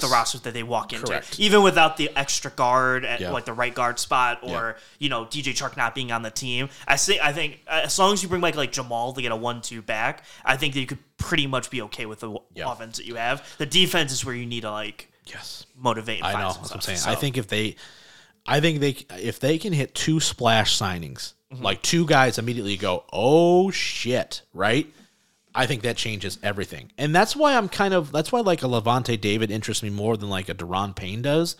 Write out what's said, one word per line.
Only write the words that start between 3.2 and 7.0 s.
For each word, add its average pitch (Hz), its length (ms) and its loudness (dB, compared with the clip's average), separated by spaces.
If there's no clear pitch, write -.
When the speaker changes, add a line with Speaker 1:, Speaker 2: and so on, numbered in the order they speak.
Speaker 1:
like, 120 140 -4
the 123 60 -6
right 120 220 -2
guard 120 260 -2
spot 123 440 0
or, 123 60 -10
Speaker 2:
Yeah. - 60 -20
Speaker 1:
you 143 100 -2
know, 117 160 -4
D 143 160 -8
J 131 120 -4
Chark 131 220 -4
not 120 200 -2
being 127 160 -6
on 117 100 -2
the 113 80 -8
team. 127 400 -4
I 139 100 6
say, 190 240 2